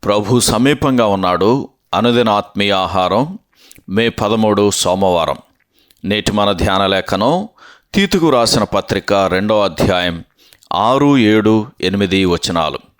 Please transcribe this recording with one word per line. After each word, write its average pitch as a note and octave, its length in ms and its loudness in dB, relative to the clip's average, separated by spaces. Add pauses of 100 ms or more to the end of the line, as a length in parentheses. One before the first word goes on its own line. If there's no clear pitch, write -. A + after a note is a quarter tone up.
ప్రభు G#2 340 0
సమీపంగా B2+ 640 0
ఉన్నాడు. F#2+ 640 0 (240)
అనుదిన A#2 360 2
ఆత్మీయ G2+ 420 0
ఆహారం, F#2+ 680 -2 (500)
మే A2 200 0
పదమూడు, G#2 640 0
సోమవారం. F2+ 640 0 (720)
నేటి G#2 260 -2
మన G2+ 200 0
ధ్యాన F#2+ 340 0
లేఖనం G#2+ 640 -2 (460)
తీతుకు F#3+ 360 2
రాసిన A#2 340 2
పత్రిక G2 500 -4
రెండో G2 480 0
అధ్యాయం F2+ 640 -2 (500)
ఆరు, C3+ 440 2
ఏడు, A2 480 2 (160)
ఎనిమిది F#2+ 440 0
వచనాలు. E2+ 540 -2 (200)